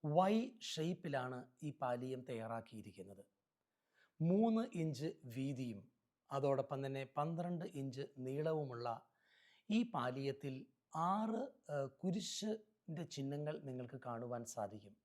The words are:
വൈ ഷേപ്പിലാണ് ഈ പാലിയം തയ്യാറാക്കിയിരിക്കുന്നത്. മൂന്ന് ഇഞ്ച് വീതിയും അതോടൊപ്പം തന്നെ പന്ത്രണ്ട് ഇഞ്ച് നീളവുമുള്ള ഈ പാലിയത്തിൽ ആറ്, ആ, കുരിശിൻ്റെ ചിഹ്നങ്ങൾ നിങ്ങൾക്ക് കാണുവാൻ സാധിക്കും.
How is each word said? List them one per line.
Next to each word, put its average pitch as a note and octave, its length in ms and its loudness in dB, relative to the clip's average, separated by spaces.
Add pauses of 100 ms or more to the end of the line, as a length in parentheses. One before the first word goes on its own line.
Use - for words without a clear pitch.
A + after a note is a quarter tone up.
വൈ F#3+ 460 6 (100)
ഷേപ്പിലാണ് C#3 840 -4 (160)
ഈ D3+ 80 -4
പാലിയം B2+ 500 -2
തയ്യാറാക്കിയിരിക്കുന്നത്. G#2+ 1040 -8 (960)
മൂന്ന് A3 540 6
ഇഞ്ച് D#3 380 0 (120)
വീതിയും B2 680 -4 (380)
അതോടൊപ്പം C#3 560 2
തന്നെ C3+ 300 -4
പന്ത്രണ്ട് E3 480 0
ഇഞ്ച് C3+ 420 -4 (120)
നീളവുമുള്ള C3 880 0 (640)
ഈ A3+ 120 6
പാലിയത്തിൽ C3+ 840 0 (280)
ആറ്, A3 760 0
ആ, C#3 140 2
കുരിശിൻ്റെ F#3 1160 -4
ചിഹ്നങ്ങൾ D3 600 -2
നിങ്ങൾക്ക് B2+ 420 -6
കാണുവാൻ A#2+ 380 -4
സാധിക്കും. G#2 600 -6